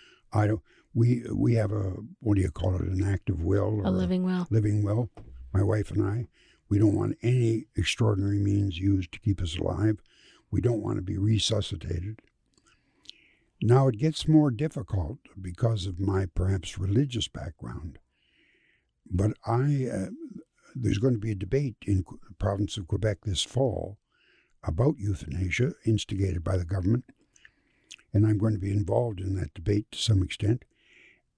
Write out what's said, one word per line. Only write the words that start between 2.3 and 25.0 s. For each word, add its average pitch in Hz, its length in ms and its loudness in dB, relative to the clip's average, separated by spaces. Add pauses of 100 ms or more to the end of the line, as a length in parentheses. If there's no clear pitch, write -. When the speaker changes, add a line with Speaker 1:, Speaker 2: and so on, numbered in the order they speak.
Speaker 1:
do 95 80 4
you 87 80 2
call 92 260 0
it, 90 60 -2
an 95 220 0
active 95 380 0
will? 101 420 0
Speaker 2:
A - 40 2
Speaker 1:
Or - 20 2
Speaker 2:
living 92 320 0
will. 185 280 -2
Speaker 1:
living 104 320 2
will. 107 260 0 (460)
My 98 80 2
wife 101 280 0
and 101 140 0
I, 107 240 -2 (400)
we 101 100 4
don't 104 160 6
want 101 280 0
any 117 520 2
extraordinary 101 640 2
means 101 400 2
used 95 340 2
to - 80 -16
keep 101 200 2
us 85 160 -2
alive. 107 460 0 (480)
We 98 100 0
don't 110 220 2
want 104 140 -2
to 101 60 -4
be 92 140 -6
resuscitated. 98 1040 -2 (1400)
Now, 131 280 6
it 113 100 0
gets 151 300 -2
more 151 240 6
difficult 107 640 -4 (220)
because 92 460 -2
of 90 120 -6
my 95 280 0
perhaps 92 520 -2
religious 113 480 0
background. - 720 -12 (1120)
But 95 220 2 (120)
I, 131 480 0
uh, 95 140 -4 (720)
there's 101 220 0
going 123 160 2
to 110 40 -2
be 107 140 -4
a - 20 -2
debate 104 400 -2 (100)
in 98 200 2
Qu-, - 240 -16
the 98 60 -20
province 101 420 -2
of 92 100 -8
Quebec 101 380 -2
this 95 180 -2
fall 101 560 -2 (640)
about 117 360 2
euthanasia, 98 760 -2 (120)